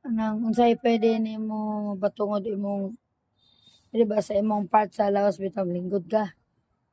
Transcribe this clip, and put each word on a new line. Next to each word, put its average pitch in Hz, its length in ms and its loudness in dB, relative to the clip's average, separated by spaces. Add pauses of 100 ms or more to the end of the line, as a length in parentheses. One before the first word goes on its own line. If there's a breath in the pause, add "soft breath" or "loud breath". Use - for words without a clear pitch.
kanang, 220 400 -2
unsay 233 320 4
pwede 226 400 2
nimo 214 800 -4
batungod 202 480 -2
imong, 202 480 -4 (960 soft breath)
di 226 160 4
ba, 214 160 0
sa 202 160 -2
imong 208 320 0
part 214 240 4
sa 202 160 0
lawas 202 320 2
bitaw, 190 240 -4
lingkod 180 400 -4
ka. 214 320 -2 (560)